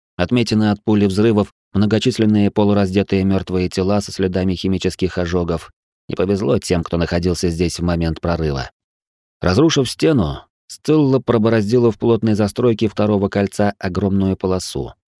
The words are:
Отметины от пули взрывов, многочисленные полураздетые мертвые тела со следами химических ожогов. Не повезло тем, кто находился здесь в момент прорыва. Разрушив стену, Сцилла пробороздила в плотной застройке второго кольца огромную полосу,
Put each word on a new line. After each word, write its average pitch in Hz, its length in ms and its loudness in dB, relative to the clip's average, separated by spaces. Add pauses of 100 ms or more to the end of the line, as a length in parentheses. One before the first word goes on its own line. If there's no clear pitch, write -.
(180)
Отметины 107 540 2
от 101 120 -4
пули 104 220 2
взрывов, 104 480 2 (200)
многочисленные 107 760 2
полураздетые 98 760 0
мертвые 92 440 -2
тела 98 320 0
со - 100 -8
следами 92 440 -2
химических 92 640 -2
ожогов. 87 520 -2 (380)
Не - 60 -6
повезло 101 420 0
тем, 87 260 -2
кто - 140 -4
находился 87 520 -2
здесь 82 300 -4
в 85 40 -4
момент 85 380 -2
прорыва. 78 500 -4 (680)
Разрушив 131 480 2
стену, 104 540 0 (260)
Сцилла 143 520 2
пробороздила 113 720 2
в - 80 -6
плотной 113 340 2
застройке 110 540 0
второго 104 420 0
кольца 101 480 -2
огромную 95 580 0
полосу, 92 580 -6 (260)